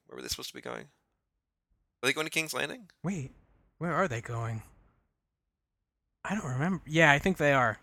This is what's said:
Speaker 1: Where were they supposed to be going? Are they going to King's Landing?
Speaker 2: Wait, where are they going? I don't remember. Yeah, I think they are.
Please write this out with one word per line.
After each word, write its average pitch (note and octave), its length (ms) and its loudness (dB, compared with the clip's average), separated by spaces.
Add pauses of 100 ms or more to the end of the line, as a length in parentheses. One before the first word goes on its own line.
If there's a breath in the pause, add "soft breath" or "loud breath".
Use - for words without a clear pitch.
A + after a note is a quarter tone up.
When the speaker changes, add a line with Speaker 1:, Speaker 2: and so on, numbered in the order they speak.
Speaker 1:
Where - 100 -16
were - 40 -10
they A#2+ 80 -8
supposed - 200 -8
to - 60 -14
be B2 60 -14
going? A#2+ 220 -10 (1160)
Are B2 60 2
they C#3 60 4
going D#3 140 -2
to - 40 -10
King's D#3+ 220 -2
Landing? E3 340 -4 (160)
Speaker 2:
Wait, D#3+ 280 -6 (460)
where E3 160 -4
are F3+ 140 0
they A#2 140 -4
going? A2+ 420 -6 (1600)
I F#3+ 100 -2
don't A3 100 -6
remember. C#3+ 420 0
Yeah, D#3 240 6
I C#3+ 80 6
think F#3+ 180 2
they D3 160 4
are. A#2+ 300 4